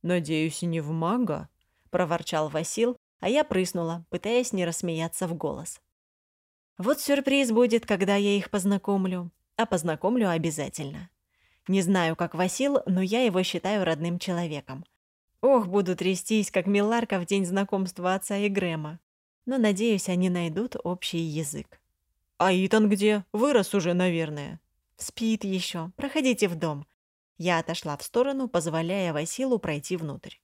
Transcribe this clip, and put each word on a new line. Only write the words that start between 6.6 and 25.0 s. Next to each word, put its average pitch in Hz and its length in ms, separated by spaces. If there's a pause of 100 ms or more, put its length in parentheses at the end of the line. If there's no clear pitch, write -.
Вот 247 220
сюрприз 277 520
будет, 226 320
когда 196 320
я 202 200
их 196 140
познакомлю. 185 800 (260)
А 226 100
познакомлю 185 640
обязательно. 156 800 (580)
Не 190 140
знаю, 170 340
как 170 180
Васил, 254 520
но 185 160
я 208 200
его 185 200
считаю 185 420
родным 170 340
человеком. 170 680 (580)
Ох, 240 260
буду 185 280
трястись, 190 540
как 180 160
Миларка 208 520
в 175 60
день 196 220
знакомства 190 680
отца 196 220
и 202 120
Грэма. 170 520 (460)
Но, 262 100
надеюсь, 214 520
они 185 200
найдут 175 560
общий 175 340
язык. 151 640 (560)
"А 185 160
Итан 190 360
где? 208 440
Вырос 226 420
уже, 175 200
наверное". 165 680 (360)
"Спит - 480